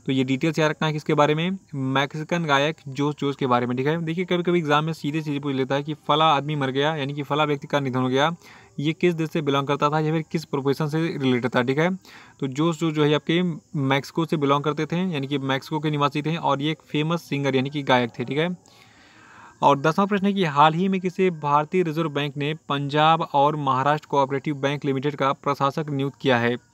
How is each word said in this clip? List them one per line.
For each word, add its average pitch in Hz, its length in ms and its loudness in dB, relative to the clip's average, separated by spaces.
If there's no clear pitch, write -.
तो 139 60 -2
ये 131 120 2
डिटेल्स 135 360 -2
याद 156 100 4
रखना 156 180 -2
है 156 60 -2
किसके 151 200 -2
बारे 147 220 4
में, 180 220 -4
मैक्सिकन 143 680 -2
गायक 143 300 2
जोस 143 320 -2
जोस 139 160 -2
के 139 120 -4
बारे 123 180 2
में, 123 120 -2
ठीक 131 100 -2
है। 165 180 -2
देखिए, 170 200 -4
कभी-कभी 175 340 0
एग्जाम 151 260 2
में 160 80 -2
सीधे 151 280 -6
सीधे 147 180 -4
पूछ 143 160 -4
लेता 131 200 -2
है 143 80 -2
कि 151 100 -8
फला 151 320 2
आदमी 147 300 2
मर 135 160 -2
गया, 143 240 0
यानी 143 180 -4
कि 143 100 -6
फला 147 200 0
व्यक्ति 147 240 -2
का 147 120 0
निधन 131 200 -2
हो 127 100 0
गया, 143 260 2
ये 151 140 0
किस 175 200 0
देश 160 160 -4
से 170 120 -4
बिलोंग 139 260 0
करता 147 220 2
था 156 100 0
या 156 120 0
फिर 165 100 0
किस 156 240 -6
प्रोफेशन 139 420 0
से 160 300 -2
रिलेटेड 127 380 0
था, 127 60 2
ठीक 135 160 0
है। 180 180 2
तो 143 80 -4
जोस 151 320 -2
जोस 165 140 -2
जो 151 100 2
है 147 100 4
आपके 165 300 0
मैक्सिको 139 460 0
से 165 120 -2
बिलोंग 143 260 2
करते 151 220 -2
थे, 165 120 -4
यानी 165 300 -4
कि 143 100 -2
मैक्सिको 135 420 -4
के 151 120 -2
निवासी 143 300 0
थे 156 140 -2
और 143 260 -2
ये 156 100 -2
एक 156 80 -6
फेमस 160 320 0
सिंगर 139 340 -2
यानी 131 140 2
कि 147 140 -6
गायक 123 360 2
थे, 123 60 -6
ठीक 135 120 -4
है। 175 200 -2
और 143 180 4
दसवाँ 156 280 2
प्रश्न 196 180 0
है 202 80 2
कि 196 100 0
हाल 151 300 4
ही 180 140 0
में 190 140 0
किसे 185 280 0
भारतीय 151 540 0
रिजर्व 160 260 -2
बैंक 143 280 -4
ने 147 160 -2
पंजाब 151 520 2
और 147 340 2
महाराष्ट्र 143 520 0
कोऑपरेटिव 139 480 0
बैंक 139 300 -2
लिमिटेड 139 300 0
का 139 180 0
प्रशासक 143 560 -2
नियुक्त 139 320 -4
किया 127 160 4
है? 120 200 0